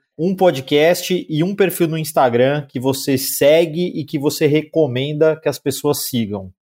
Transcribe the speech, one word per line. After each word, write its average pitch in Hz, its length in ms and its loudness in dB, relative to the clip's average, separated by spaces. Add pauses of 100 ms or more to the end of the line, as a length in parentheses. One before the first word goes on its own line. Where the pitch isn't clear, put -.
(160)
um 180 180 -2
podcast 170 920 2
e 156 160 0
um 196 100 -2
perfil 180 340 0
no 160 100 -4
Instagram 139 680 0
que - 120 -10
você 135 400 -2
segue 156 680 2 (120)
e 147 60 -6
que 147 140 -6
você 143 280 0
recomenda 151 960 0
que - 80 -4
as - 100 -4
pessoas 143 500 -4
sigam. 101 440 -6 (120)